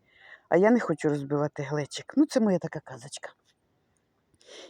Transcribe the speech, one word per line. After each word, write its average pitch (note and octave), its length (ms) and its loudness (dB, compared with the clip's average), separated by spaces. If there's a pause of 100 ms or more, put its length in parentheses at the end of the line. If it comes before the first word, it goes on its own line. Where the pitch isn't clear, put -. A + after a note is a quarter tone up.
(500)
А D#3+ 80 6
я G#3 140 6
не A#3+ 80 6
хочу D#3+ 300 -2
розбивати D3 540 -2
глечик. C#3+ 540 -8
Ну, D4+ 80 6
це C4+ 140 0
моя G3+ 200 2
така D#3 200 -8
казочка. - 500 -16 (1400)